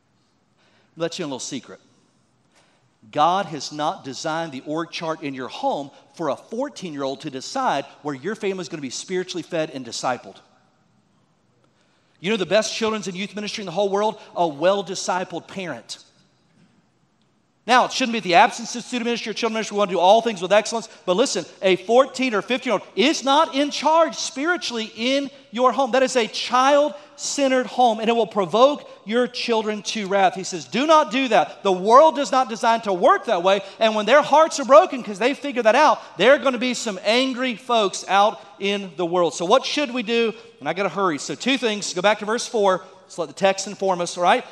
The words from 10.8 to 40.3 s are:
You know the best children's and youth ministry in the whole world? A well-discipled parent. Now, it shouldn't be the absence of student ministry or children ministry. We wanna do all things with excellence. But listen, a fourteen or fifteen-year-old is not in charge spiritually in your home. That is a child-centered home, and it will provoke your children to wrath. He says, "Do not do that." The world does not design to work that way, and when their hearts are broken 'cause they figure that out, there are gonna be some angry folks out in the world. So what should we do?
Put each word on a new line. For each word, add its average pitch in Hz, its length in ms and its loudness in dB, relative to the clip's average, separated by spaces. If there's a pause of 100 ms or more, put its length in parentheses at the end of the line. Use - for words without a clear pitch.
You 165 120 -4
know 226 60 0
the 185 100 -2
best 208 280 0
children's 220 340 -4
and 175 80 -8
youth 190 180 -8
ministry 208 280 -8
in 196 40 -10
the 170 60 -8
whole 190 180 0
world? 208 300 0 (140)
A 175 120 0
well-discipled 180 1000 -2
parent. 160 500 -12 (1700)
Now, 233 200 4
it - 80 -4
shouldn't 247 200 -2
be 233 60 -2
the 180 160 0
absence 214 400 4
of 240 80 -10
student 240 220 -6
ministry 233 260 -4
or 202 40 -8
children 226 200 -4
ministry. 208 220 -6
We - 20 0
wanna 202 140 0
do 180 80 0
all 196 200 6
things 226 220 -4
with 180 100 -4
excellence. 214 360 0 (180)
But 180 80 2
listen, 208 300 0 (160)
a 190 160 2
fourteen 247 580 2
or 190 80 0
fifteen-year-old 240 400 -2 (140)
is 262 260 2
not 277 320 2
in 277 160 0
charge 311 460 2
spiritually 262 800 -4
in 262 340 -2 (220)
your 247 180 2
home. 240 220 0
That 262 100 4
is 262 140 0
a 226 100 2
child-centered 262 1400 0
home, 226 340 0
and 220 80 -2
it 233 60 4
will 226 120 2
provoke 208 640 2 (140)
your 240 240 0
children 214 540 -4
to 208 260 -6
wrath. 190 260 4
He 190 80 -8
says, 165 220 -10
"Do 262 240 -2
not 311 240 6
do 262 160 0
that." - 340 0
The 196 80 2
world 226 460 6
does 277 160 -4
not 254 160 2
design 226 320 0
to 202 120 -4
work 247 340 2
that 180 180 0
way, 196 180 2 (160)
and 220 160 2
when 214 120 -2
their 277 160 6
hearts 320 360 4
are 277 60 -4
broken 269 360 6
'cause 185 200 -10
they 254 120 2
figure 262 300 -6
that 220 140 4
out, 277 240 4 (180)
there 233 160 6
are 294 40 4
gonna 247 200 -2
be 247 160 -2
some 202 300 -6
angry 247 500 0
folks 214 540 -2
out 202 320 2 (180)
in 202 380 -4
the 180 100 -4
world. 170 280 0
So 175 100 -6
what 247 200 4
should 285 300 -4
we 247 80 -4
do? 233 320 -2 (240)